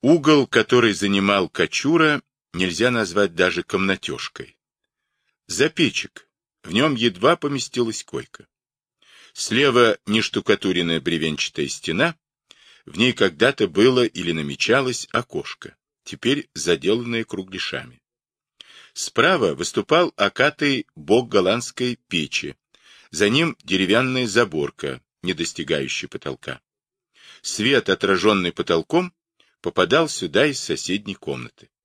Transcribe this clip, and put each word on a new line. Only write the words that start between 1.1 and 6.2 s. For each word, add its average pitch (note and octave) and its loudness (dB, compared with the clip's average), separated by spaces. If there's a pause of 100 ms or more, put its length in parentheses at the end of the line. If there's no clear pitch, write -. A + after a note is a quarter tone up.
Кочура, D3+ 0 (320)
нельзя F#2 0
назвать G2+ 0
даже F2 0
комнатешкой. - -6 (920)
Запечек. - -2 (320)